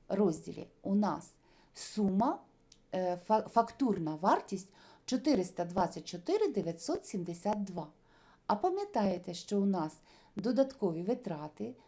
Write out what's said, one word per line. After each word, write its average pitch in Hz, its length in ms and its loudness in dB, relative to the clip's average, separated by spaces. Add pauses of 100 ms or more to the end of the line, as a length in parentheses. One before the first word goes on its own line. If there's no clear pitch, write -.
розділі 175 600 0 (140)
у 196 140 -2
нас 190 360 0 (420)
сума, 208 680 0 (520)
е, 180 340 0
фа-, 214 220 2
фактурна 202 640 2
вартість 196 540 0 (360)
чотириста 196 600 0
двадцять 175 400 -2
чотири 370 420 0
дев'ятсот 196 580 -2
сімдесят 180 580 -4
два. 175 240 -8 (600)
А 208 80 4
пам'ятаєте, 214 800 0
що 202 280 0
у 196 40 4
нас 170 320 0 (380)
додаткові 208 680 0
витрати. 202 720 -6 (120)